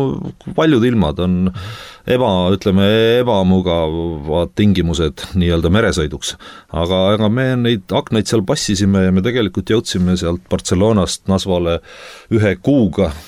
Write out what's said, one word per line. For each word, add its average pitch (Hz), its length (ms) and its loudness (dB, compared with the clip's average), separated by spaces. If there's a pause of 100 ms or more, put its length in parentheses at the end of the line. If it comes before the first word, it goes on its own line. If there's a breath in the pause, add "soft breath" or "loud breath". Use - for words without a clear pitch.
(500)
paljud 156 340 2
ilmad, 110 360 0
on 90 200 0 (640 loud breath)
eba-, 101 480 0
ütleme, 98 400 2 (280)
ebamugavad 85 1300 0
tingimused 85 800 0
nii-öelda 85 420 0
meresõiduks. 85 640 -2 (340 loud breath)
Aga, 87 300 -2 (100)
aga 104 200 0
me 127 240 0
neid 120 360 -2
aknaid 113 380 -2
seal 113 160 0
passisime 98 640 0
ja 92 60 2
me 92 120 2
tegelikult 107 480 -2
jõudsime 92 460 0
sealt 87 300 -4
Barcelonast 92 800 0
Nasvale 90 520 0 (500 loud breath)
ühe 107 260 2
kuuga, 98 560 0 (160 loud breath)